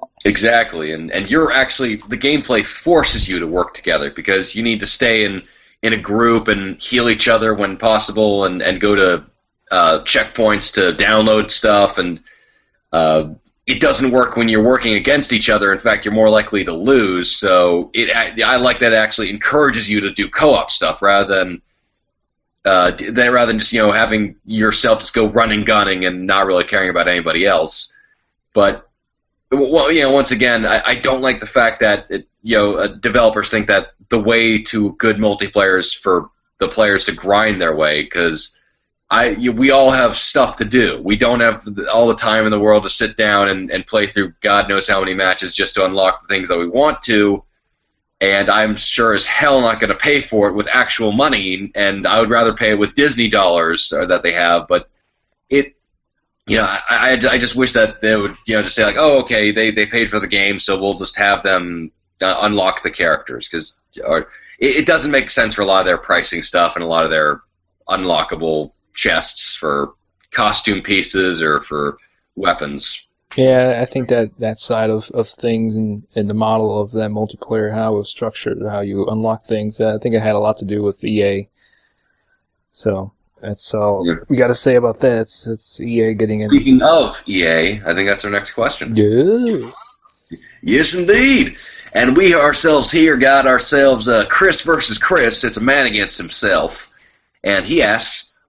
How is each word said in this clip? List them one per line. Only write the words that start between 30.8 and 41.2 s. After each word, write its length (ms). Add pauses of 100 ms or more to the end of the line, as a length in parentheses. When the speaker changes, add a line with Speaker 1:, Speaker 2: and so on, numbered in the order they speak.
Speaker 1:
I 120
don't 260
like 160
the 80
fact 340
that 300
it, 160 (160)
you 140
know, 180
uh, 140
developers 640
think 180
that 200 (200)
the 100
way 440
to 300
good 240
multiplayer 640
is 140
for 360 (300)
the 100
players 360
to 80
grind 480
their 160
way, 300
'cause 500 (560)
I, 180
you, 200
we 220
all 180
have 240
stuff 420
to 80
do. 380
We 140
don't 240